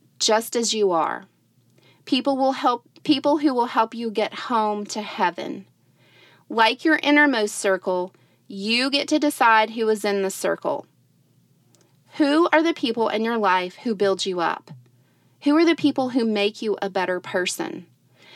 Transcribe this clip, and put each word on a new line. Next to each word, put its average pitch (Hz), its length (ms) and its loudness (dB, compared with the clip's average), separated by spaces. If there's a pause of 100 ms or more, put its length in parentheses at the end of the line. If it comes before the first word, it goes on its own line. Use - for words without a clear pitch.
(200)
just 220 360 0
as 220 180 -2
you 208 180 2
are. - 340 -2 (800)
People 269 320 0
will 262 160 2
help, 254 320 0 (180)
people 294 360 2
who 285 140 2
will 240 140 0
help 226 260 0
you 226 160 -4
get 208 240 -2
home 214 540 -2
to 220 140 -8
heaven. 196 640 -6 (840)
Like 226 360 2
your 311 180 4
innermost 277 520 4
circle, 185 580 -2 (340)
you 226 420 -2
get 277 200 -2
to 302 100 2
decide 226 520 4
who 226 180 -2
is 214 160 0
in 202 160 0
the 190 100 -2
circle. 165 540 -4 (1300)
Who 302 380 2
are 311 120 4
the 330 100 0
people 226 360 -2
in 220 140 -2
your 233 140 -2
life 185 380 0
who 233 200 -4
build 196 300 0
you 180 140 -4
up? 165 320 -4 (720)
Who 294 120 4
are 339 100 4
the 330 100 4
people 269 340 0
who 240 160 0
make 208 360 -2
you 214 200 -2
a 196 80 -4
better 185 320 -2
person? - 640 -6 (500)